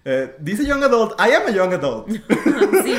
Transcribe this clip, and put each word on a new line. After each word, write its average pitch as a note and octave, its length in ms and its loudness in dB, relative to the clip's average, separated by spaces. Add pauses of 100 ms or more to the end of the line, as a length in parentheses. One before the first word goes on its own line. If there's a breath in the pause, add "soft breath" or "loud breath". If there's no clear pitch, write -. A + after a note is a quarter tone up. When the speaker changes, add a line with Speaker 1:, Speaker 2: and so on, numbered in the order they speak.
Speaker 1:
Eh, C3 300 -2
dice G3 260 -4
young C#4 180 -2
adult, A#3 360 2
I A3 140 4
am G4 140 2
a B3+ 40 -2
young F#3 220 0
adult. C3+ 340 -4
Speaker 2:
<laughs> C#4+ 760 0
Sí, - 160 -2